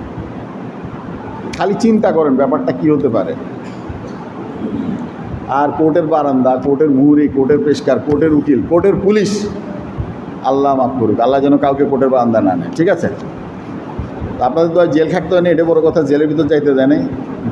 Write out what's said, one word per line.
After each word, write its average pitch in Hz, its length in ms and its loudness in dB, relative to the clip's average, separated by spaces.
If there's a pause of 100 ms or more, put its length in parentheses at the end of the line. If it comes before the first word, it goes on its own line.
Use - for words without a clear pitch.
(1600)
খালি 190 200 0
চিন্তা 220 340 2
করেন 151 240 2
ব্যাপারটা 135 360 0
কী 156 180 0
হতে 139 180 2
পারে। 95 260 -2 (2250)
আর 139 200 0 (100)
কোর্টের 160 280 2
বারান্দা, 135 580 2
কোর্টের 143 260 2
মুহুরি, 147 380 4
কোর্টের 135 360 2
পেশকার, 135 340 0
কোর্টের 151 340 2
উকিল, 143 360 2
কোর্টের 175 240 4 (100)
পুলিশ, 208 460 0 (960)
আল্লাহ 139 300 2
মাফ 127 160 0 (100)
করুক, 110 200 2
আল্লাহ 135 200 4
যেন 143 160 4
কাউকে 139 280 2
কোর্টের 135 240 2
বারান্দা 120 320 4
না 92 160 2
নেয়, 85 200 -4
ঠিক 165 120 2
আছে? 170 200 0 (1300)
তো 123 60 0
আপনাদের 165 300 0
তো 175 60 4
আর 175 60 6
জেল 156 240 2
খাটতে 175 240 -2
হয় 175 80 4
না, 175 80 2
এটা 165 140 4
বড় 160 160 4
কথা, 156 220 2
জেলের 143 260 2
ভিতর 151 180 2
যাইতে 143 280 2
দেয় 131 120 4
নাই। - 220 2 (440)